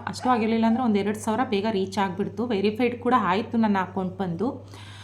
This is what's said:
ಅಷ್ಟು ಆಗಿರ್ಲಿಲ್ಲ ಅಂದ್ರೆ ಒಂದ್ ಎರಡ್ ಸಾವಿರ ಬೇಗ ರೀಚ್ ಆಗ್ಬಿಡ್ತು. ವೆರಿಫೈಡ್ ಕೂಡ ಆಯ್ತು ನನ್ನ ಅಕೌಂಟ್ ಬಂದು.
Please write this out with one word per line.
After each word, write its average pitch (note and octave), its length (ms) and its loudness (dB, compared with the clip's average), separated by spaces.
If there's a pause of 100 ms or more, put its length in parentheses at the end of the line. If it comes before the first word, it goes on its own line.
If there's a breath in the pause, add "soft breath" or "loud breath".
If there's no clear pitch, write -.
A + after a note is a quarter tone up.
ಅಷ್ಟು G3 220 -4
ಆಗಿರ್ಲಿಲ್ಲ A3+ 380 2
ಅಂದ್ರೆ A#3 180 2
ಒಂದ್ G#3+ 140 4
ಎರಡ್ G#3 180 0
ಸಾವಿರ A3 240 -2 (100)
ಬೇಗ G3+ 200 0
ರೀಚ್ F#3+ 280 -2
ಆಗ್ಬಿಡ್ತು. G3 480 -2
ವೆರಿಫೈಡ್ G#3+ 560 0
ಕೂಡ B3 160 4
ಆಯ್ತು G#3 380 0
ನನ್ನ G#3+ 220 4
ಅಕೌಂಟ್ F#3 400 -4
ಬಂದು. F#3+ 500 -4 (360 loud breath)